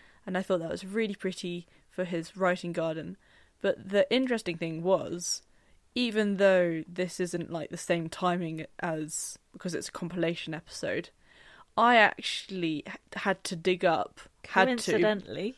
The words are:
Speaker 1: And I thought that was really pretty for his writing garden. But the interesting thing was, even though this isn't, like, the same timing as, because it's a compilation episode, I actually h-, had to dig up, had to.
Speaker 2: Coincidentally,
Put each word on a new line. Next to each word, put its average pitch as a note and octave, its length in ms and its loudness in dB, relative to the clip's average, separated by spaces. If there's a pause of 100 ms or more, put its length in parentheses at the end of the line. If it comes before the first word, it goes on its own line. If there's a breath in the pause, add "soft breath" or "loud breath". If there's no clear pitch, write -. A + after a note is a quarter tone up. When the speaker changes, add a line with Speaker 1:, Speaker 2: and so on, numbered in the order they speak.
(260 soft breath)
Speaker 1:
And F#3 120 -4
I F#3 40 0
thought F#3+ 180 0
that E3 120 -6
was F#3 140 -6
really G3+ 300 -2
pretty F3 520 -6 (220 soft breath)
for - 140 -6
his E3+ 340 -6
writing F3+ 360 0
garden. D#3+ 440 -4 (440 soft breath)
But G3 280 0
the G3 240 4
interesting A#3+ 440 0
thing E3 260 -4
was, F3 580 0 (540)
even G#3+ 420 0
though F3+ 500 6
this F3 320 -4
isn't, F3 320 -4
like, D#3+ 180 -6
the - 80 -10
same E3 320 -2
timing E3+ 560 -2 (140)
as, D#3+ 580 -6 (160)
because F3 200 -6
it's - 160 -6
a - 20 -12
compilation F3 600 -4
episode, - 560 -6 (680 soft breath)
I A#3+ 180 6
actually - 880 2
h-, F#3 80 -12 (220)
had F#3+ 300 -2
to - 100 -4
dig F3+ 300 0
up, D#3+ 340 2 (300)
had F#3+ 160 6
to. A#3+ 260 0
Speaker 2:
Coincidentally, G#3+ 680 0